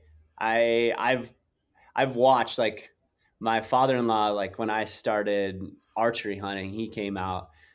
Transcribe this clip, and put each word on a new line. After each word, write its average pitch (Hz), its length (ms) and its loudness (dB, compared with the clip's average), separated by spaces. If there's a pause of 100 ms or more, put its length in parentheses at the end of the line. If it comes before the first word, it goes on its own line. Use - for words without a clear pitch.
(380)
I, 117 580 2
I've, 120 380 -2 (600)
I've 127 220 0
watched, 123 420 4
like, 110 360 -2 (440)
my 113 220 2
father-in-law, 120 720 2
like, 101 280 -4
when 113 120 -2
I 107 160 -2
started 101 760 -2 (320)
archery 107 440 -2
hunting, 98 320 -6
he 110 180 -8
came 101 300 -6
out 92 320 -6 (240)